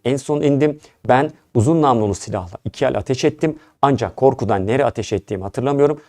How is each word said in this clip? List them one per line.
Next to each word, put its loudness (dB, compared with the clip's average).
en 0
son -2
indim. 2
Ben 2
uzun 2
namlulu 2
silahla -8
iki -4
el -2
ateş -2
ettim. -2
Ancak 0
korkudan 2
nereye 0
ateş -4
ettiğimi -6
hatırlamıyorum. 0